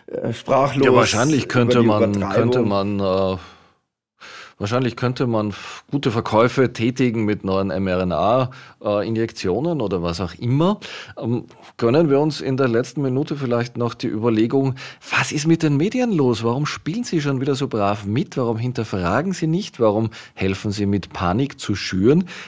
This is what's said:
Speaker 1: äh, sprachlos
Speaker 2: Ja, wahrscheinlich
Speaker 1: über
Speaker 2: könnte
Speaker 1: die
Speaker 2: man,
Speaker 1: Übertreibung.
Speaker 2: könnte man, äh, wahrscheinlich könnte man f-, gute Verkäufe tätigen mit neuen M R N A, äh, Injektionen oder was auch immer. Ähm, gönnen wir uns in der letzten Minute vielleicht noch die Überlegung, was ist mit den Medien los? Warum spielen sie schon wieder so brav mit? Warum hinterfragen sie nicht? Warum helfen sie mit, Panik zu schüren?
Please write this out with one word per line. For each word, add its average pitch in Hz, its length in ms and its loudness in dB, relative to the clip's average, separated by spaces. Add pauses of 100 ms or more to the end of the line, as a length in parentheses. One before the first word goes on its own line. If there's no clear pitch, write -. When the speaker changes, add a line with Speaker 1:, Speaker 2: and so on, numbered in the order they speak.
Speaker 1:
äh, - 260 -6
sprachlos 135 540 2
Speaker 2:
Ja, 127 80 6
wahrscheinlich 120 500 4
Speaker 1:
über - 80 -8
Speaker 2:
könnte 123 280 4
Speaker 1:
die 117 60 6
Speaker 2:
man, 107 280 4
Speaker 1:
Übertreibung. 98 160 0
Speaker 2:
könnte 120 320 2
man, 101 380 0
äh, 95 360 0 (1200)
wahrscheinlich 120 360 0
könnte 127 320 -2
man 107 220 0
f-, - 420 -12
gute 135 220 0
Verkäufe 120 600 2
tätigen 117 520 0
mit 104 180 -2
neuen 95 280 0
M 95 180 -2
R 92 120 0
N 90 120 0
A, 117 400 2 (280)
äh, 104 280 -2
Injektionen 113 720 -2
oder 92 240 -2
was 85 160 -2
auch 87 140 -6
immer. 147 440 2 (420)
Ähm, 117 260 -4 (320)
gönnen 139 320 4
wir 139 100 4
uns 151 200 -2
in 131 160 -4
der 131 120 2
letzten 123 340 -2
Minute 135 320 -2
vielleicht 120 420 -2
noch 117 180 -2
die - 120 -8
Überlegung, 120 680 0 (340)
was - 220 -2
ist 151 160 -2
mit 165 160 2
den 147 120 2
Medien 226 360 0
los? 123 320 2
Warum 127 220 0
spielen 196 360 -6
sie 180 180 -2
schon 139 200 -2
wieder 139 160 0
so 135 100 -4
brav 104 380 -2
mit? 107 320 -2
Warum 117 200 0
hinterfragen 113 760 -2
sie 165 160 -4
nicht? 175 320 -4
Warum 110 300 2 (240)
helfen 95 360 -2
sie 101 160 -2
mit, 101 260 -2
Panik 95 460 -2
zu - 160 -4
schüren? 127 540 2 (200)